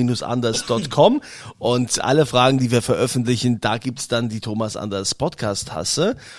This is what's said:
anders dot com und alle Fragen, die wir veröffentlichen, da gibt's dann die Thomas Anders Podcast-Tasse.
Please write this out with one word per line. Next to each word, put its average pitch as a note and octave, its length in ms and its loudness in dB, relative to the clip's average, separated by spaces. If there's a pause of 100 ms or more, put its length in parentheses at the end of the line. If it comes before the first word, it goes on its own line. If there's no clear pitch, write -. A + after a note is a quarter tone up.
(220)
anders A#2 440 -2
dot A#2 240 -2
com G#3+ 300 4 (380)
und A#2+ 420 0
alle C#3+ 260 4
Fragen, B2+ 320 4
die B2+ 120 2
wir A#2+ 100 4
veröffentlichen, A#2+ 800 2
da A2+ 180 0
gibt's - 280 -8
dann A#2+ 220 0
die G#2+ 100 -6
Thomas G#2+ 380 -4
Anders G2 400 -4
Podcast-Tasse. C3 1000 -2 (220)